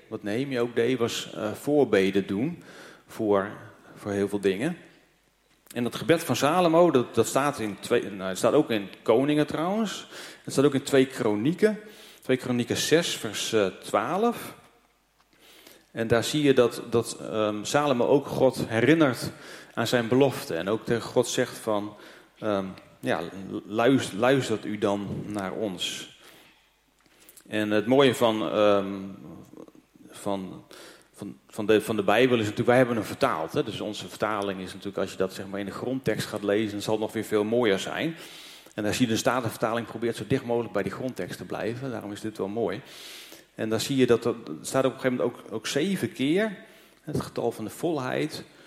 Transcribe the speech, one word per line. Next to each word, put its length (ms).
wat 140
Nehemia 380
ook 140
deed, 240
was, 340
eh, 200
voorbeden 760
doen 360
voor, 440
voor 160
heel 180
veel 120
dingen. 360
En 80
dat 120
gebed 300
van 120
Salomo, 540
dat, 240
dat 120
staat 320
in 220
twee, 300
nou, 180
het 100
staat 140
ook 180
in 180
Koningen 440
trouwens. 600
Het 80
staat 120
ook 100
in 80
twee 240
Kronieken. 760
Twee 140
Kronieken 400
zes, 400
vers, 360
eh, 140
twaalf. 880
En 160
daar 180
zie 180
je 120
dat, 360
dat, 300
ehm, 440
Salomo 420
ook 200
God 420
herinnert 600
aan 120
zijn 220
belofte. 460
En 140
ook 160
tegen 180
God 260
zegt 300
van: 380
ehm, 280
"Ja, 200
luist-, 460
luistert 520
u 140
dan 480
naar 260
ons?" 640
En 220
het 160
mooie 280
van, 360
ehm, 420
van, 540
van, 240
van 180
de, 140
van 160
de 60
Bijbel 340
is 60
natuurlijk, 260
wij 80
hebben 200
hem 80
vertaald, 480
hè? 120
Dus 160
onze 280
vertaling 520
is 120
natuurlijk, 260
als 120
je 60
dat, 160
zeg 140
maar, 140
in 60
de 60
grondtekst 540
gaat 160
lezen, 300
dan 100
zal 100
het 100
nog 100
weer 120
veel 200
mooier 340
zijn. 380
En 80
daar 120
zie 120
je, 60
de 60
Statenvertaling 680
probeert 300
zo 100
dicht 180
mogelijk 280
bij 100
die 100
grondtekst 460
te 60
blijven. 460
Daarom 220
is 80
dit 180
wel 100
mooi. 320
En 140
dan 120
zie 160
je 100
dat 180
er, 100
er 140
staat 240
op 80
een 80
gegeven 240
moment 140
ook, 140
ook 140
zeven 460
keer 440
het 180
getal 320
van 120
de 60
volheid 760